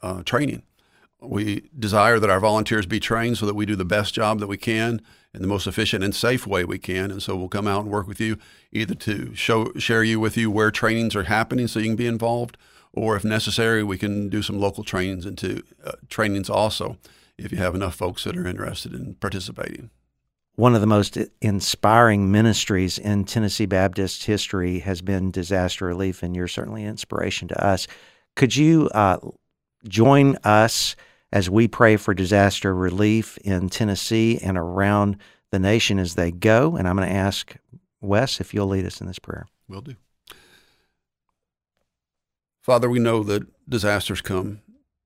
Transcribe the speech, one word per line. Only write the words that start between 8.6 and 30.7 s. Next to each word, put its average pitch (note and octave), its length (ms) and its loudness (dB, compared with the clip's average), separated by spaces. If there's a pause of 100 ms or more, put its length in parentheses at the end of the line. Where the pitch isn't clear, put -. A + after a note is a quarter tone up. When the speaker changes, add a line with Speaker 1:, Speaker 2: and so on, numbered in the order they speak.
Speaker 1:
either A2 240 -4
to - 380 -6
show, - 400 0
share A2+ 280 0
you A2 160 0
with G#2+ 180 -2
you A2+ 140 0
where G#2+ 220 2
trainings A2+ 420 0
are G2+ 100 -2
happening A2+ 440 -2
so - 100 -6
you A2 120 -2
can A2 60 -2
be A#2+ 100 -2
involved, A#2 500 -4 (380)
or A2 200 0
if F#2+ 100 -2
necessary, A2 600 0
we G2 140 -4
can G#2 320 -4
do G#2 100 -2
some G#2 180 -4
local G2+ 240 -2
trainings F#2+ 440 -4
into, G2 360 -6 (220)
uh, - 80 -8 (160)
trainings G2+ 400 -2
also G#2 480 -2 (400)
if - 160 -12
you F2+ 60 -4
have F#2 160 0
enough F#2 200 -4
folks F#2 300 -6
that - 140 -6
are B2+ 80 -6
interested G2 480 -8
in B2 220 -12
participating. - 760 -8 (640)
Speaker 2:
One A#2+ 200 6
of A2 60 4
the G#2 60 4
most G#2 320 4 (240)
inspiring G#2 920 4
ministries G2+ 640 2
in G2+ 260 -2
Tennessee G#2 420 -2
Baptist F#2+ 580 0
history F2+ 540 -2
has F2+ 240 -6
been F#2+ 280 -2
disaster F2+ 540 -2
relief, F#2 380 -4
and F2+ 120 -6
you're F2+ 140 -4
certainly - 360 -8
an G#2 40 -8
inspiration F#2 600 -6
to - 140 -4
us. F#2+ 240 0 (480)
Could A#2 220 2
you, D#3 380 6
uh, G2+ 240 4 (680)
join C3+ 580 6
us G#2+ 520 4 (340)